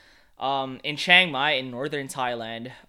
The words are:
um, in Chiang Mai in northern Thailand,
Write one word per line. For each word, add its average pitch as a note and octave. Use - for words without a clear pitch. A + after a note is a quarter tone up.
um, C3+
in D3
Chiang F3+
Mai C#3+
in C3
northern C#3
Thailand, A#2+